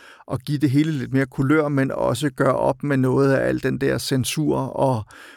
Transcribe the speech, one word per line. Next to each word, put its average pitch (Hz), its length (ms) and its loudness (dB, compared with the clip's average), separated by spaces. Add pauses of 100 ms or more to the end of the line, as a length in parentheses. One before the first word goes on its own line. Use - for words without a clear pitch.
(320)
at - 120 -6
give 147 140 -4
det 139 120 2
hele 156 220 2
lidt 120 200 -6
mere 135 140 2
kulør, 147 420 2
men 135 220 0
også 127 400 -2
gøre 135 260 0
op 117 260 0
med 143 140 0
noget 131 380 2
af 123 140 0
al 127 140 -2
den 131 180 -2
der 135 180 0
censur 139 600 -2
og, 131 460 -2 (320)